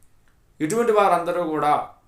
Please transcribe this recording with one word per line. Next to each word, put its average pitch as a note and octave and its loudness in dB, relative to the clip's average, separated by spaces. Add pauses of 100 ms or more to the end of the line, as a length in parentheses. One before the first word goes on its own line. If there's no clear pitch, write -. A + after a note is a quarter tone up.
(600)
ఇటువంటి A3 -2
వారందరూ F3 2
కూడా D3 -2 (180)